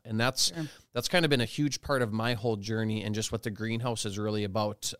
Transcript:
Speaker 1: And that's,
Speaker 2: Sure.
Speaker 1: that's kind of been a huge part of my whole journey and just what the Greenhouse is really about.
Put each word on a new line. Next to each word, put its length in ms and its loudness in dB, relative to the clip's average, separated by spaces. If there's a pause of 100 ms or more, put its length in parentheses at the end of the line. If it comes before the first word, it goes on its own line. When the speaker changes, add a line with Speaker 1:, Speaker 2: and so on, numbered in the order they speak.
Speaker 1:
And 140 -2
that's, 280 2
Speaker 2:
Sure. 180 -6 (280)
Speaker 1:
that's 140 -2
kind 180 4
of 40 4
been 120 4
a 40 2
huge 360 0
part 200 2
of 120 0
my 200 2
whole 220 0
journey 480 0
and 100 -2
just 180 -2
what 120 -4
the 80 -4
Greenhouse 540 -2
is 120 -4
really 280 0
about. 540 -2